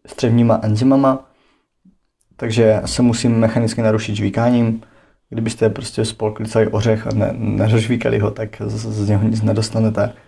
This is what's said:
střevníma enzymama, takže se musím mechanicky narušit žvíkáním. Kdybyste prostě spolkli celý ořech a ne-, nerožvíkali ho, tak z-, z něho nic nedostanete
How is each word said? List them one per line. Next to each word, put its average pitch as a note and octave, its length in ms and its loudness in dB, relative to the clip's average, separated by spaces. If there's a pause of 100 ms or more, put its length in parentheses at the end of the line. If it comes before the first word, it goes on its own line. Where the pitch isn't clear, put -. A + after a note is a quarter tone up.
střevníma A#2 540 2
enzymama, C3 680 2 (1040)
takže A2 480 2
se - 180 -2
musím A#2 360 2
mechanicky A2+ 440 0
narušit A2 340 0
žvíkáním. A2+ 680 0 (460)
Kdybyste A2+ 420 -2
prostě - 340 -6
spolkli A2 440 -6
celý A2 180 2
ořech A2 400 0
a A2+ 80 -6
ne-, G#2+ 180 0
nerožvíkali A2+ 880 0
ho, G#2 120 0
tak G#2+ 360 -10
z-, A2 380 -4
z G2+ 40 -2
něho G#2 200 2
nic A2+ 140 -2
nedostanete A2 680 0 (160)